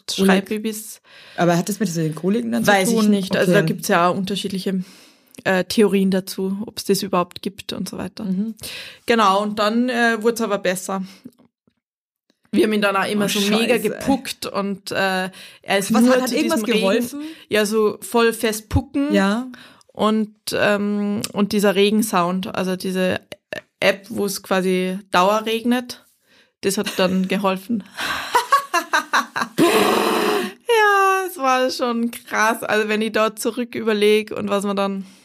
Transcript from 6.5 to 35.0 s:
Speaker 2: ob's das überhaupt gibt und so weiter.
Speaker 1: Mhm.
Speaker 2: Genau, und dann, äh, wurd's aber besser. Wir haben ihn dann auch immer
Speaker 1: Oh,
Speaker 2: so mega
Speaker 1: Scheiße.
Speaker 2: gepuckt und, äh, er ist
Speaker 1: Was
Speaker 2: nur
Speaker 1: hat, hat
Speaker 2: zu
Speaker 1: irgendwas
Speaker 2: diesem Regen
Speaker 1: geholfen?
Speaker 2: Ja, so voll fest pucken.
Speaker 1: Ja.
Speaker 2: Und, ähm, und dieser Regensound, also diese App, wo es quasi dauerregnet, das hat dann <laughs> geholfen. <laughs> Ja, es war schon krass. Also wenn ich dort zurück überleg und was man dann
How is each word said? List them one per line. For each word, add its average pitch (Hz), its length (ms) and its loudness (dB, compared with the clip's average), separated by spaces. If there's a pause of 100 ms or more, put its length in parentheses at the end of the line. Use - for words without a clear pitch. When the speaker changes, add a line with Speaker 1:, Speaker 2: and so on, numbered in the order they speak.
Speaker 2:
ob's - 200 -12
das 196 180 0
überhaupt 180 380 -4
gibt - 320 -10
und 185 160 -8
so - 80 -12
weiter. 185 260 -10
Speaker 1:
Mhm. 202 320 -4 (520)
Speaker 2:
Genau, 208 360 4
und 208 160 -4
dann, 233 300 2
äh, 233 340 0
wurd's 233 160 2
aber 202 200 -2
besser. 190 440 -4 (1500)
Wir 349 100 4
haben 214 100 2
ihn 214 80 0
dann 196 140 2
auch 190 140 0
immer 202 160 0
Speaker 1:
Oh, - 20 0
Speaker 2:
so 202 140 -2
mega 214 340 2
Speaker 1:
Scheiße. 202 140 0
Speaker 2:
gepuckt - 560 -4
und, 196 460 -6
äh, - 40 -6 (680)
er 196 140 0
ist 196 160 0
Speaker 1:
Was 220 80 4
Speaker 2:
nur 247 120 6
Speaker 1:
hat, 254 80 4
hat 254 80 -4
Speaker 2:
zu 240 80 -4
Speaker 1:
irgendwas 320 240 2
Speaker 2:
diesem 240 120 0
Regen 196 120 2
Speaker 1:
geholfen? 240 360 0 (280)
Speaker 2:
Ja, 214 160 2
so 214 340 0
voll 233 320 2
fest 220 380 -4
pucken. 269 440 -2
Speaker 1:
Ja. 202 340 2 (460)
Speaker 2:
Und, 214 420 0 (180)
ähm, 208 680 0 (120)
und 202 180 0
dieser 202 240 2
Regensound, 196 800 0
also 185 220 -2
diese 185 420 -2 (600)
App, 196 280 2
wo 208 160 -2
es 190 160 -6
quasi 185 560 0 (140)
dauerregnet, 226 920 0 (560)
das 196 160 -2
hat 208 200 -4
dann 185 300 2
<laughs> - 20 -10
geholfen. 190 580 -2
<laughs> - 60 -20 (1700)
Ja, 392 1700 2
es 349 100 -12
war 254 320 2
schon 233 420 -2
krass. 220 520 -2
Also 214 260 0
wenn 214 120 0
ich 220 100 -2
dort 214 280 0
zurück 240 360 -4
überleg 214 560 2
und 208 180 -6
was 202 140 0
man 202 120 -2
dann 196 300 -2 (200)